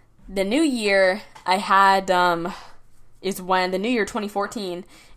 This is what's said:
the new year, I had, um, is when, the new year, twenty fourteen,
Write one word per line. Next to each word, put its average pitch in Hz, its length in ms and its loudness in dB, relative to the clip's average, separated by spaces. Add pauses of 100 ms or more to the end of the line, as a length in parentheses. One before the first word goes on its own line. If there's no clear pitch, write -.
(280)
the 190 160 -2
new 247 180 0
year, 208 600 2 (240)
I 185 120 2
had, 196 520 4
um, 180 420 2 (720)
is 190 180 -6
when, 185 300 0
the 185 80 -2
new 208 100 -4
year, 233 160 0
twenty 208 240 -6
fourteen, 202 560 -8 (320)